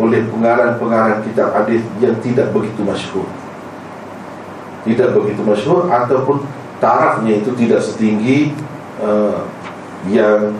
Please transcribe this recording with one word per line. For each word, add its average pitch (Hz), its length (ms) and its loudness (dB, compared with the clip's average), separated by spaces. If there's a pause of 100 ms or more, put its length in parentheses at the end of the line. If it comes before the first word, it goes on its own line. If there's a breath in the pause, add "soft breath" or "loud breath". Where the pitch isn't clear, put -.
oleh 113 240 2
pengarang-pengarang 113 960 2
kitab - 320 0
hadis 113 240 2 (240)
yang 117 160 4
tidak - 320 0
begitu 107 320 -2
masyhur. 95 400 -4 (1600)
Tidak 110 320 2
begitu 104 320 0
masyhur 175 400 2
ataupun 143 560 2 (400)
tarafnya 107 560 2
itu 127 160 0
tidak 113 240 4
setinggi, 113 720 2 (480)
eh, 104 400 2 (720)
yang 107 500 4